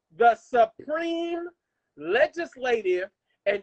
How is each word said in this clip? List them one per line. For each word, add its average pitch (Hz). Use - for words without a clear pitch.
the 214
supreme 330
legislative 214
and 202